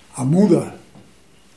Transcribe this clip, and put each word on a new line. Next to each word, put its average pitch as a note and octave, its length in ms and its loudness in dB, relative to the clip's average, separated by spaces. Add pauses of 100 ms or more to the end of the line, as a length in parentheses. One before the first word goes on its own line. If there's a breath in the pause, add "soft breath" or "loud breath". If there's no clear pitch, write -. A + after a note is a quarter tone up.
(120)
a C3 120 -10
Muda, E3+ 520 0 (800)